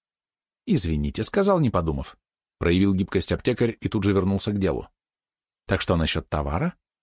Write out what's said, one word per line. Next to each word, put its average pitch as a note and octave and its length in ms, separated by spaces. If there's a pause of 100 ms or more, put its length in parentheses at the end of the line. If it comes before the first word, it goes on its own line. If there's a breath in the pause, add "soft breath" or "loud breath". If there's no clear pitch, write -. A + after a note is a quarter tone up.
(640)
«Извините», — D#2+ 580
сказал, G3 380
не B2+ 80
подумав. D#2+ 480 (400)
Проявил F#2 360
гибкость F#2+ 380
аптекарь A#2 480
и - 80
тут G2+ 160
же G2+ 80
вернулся G2 400
к G#2 80
делу. D#2 300 (760)
«Так F#2 140
что - 160
насчет D#2+ 320
товара?» D#2+ 480 (280)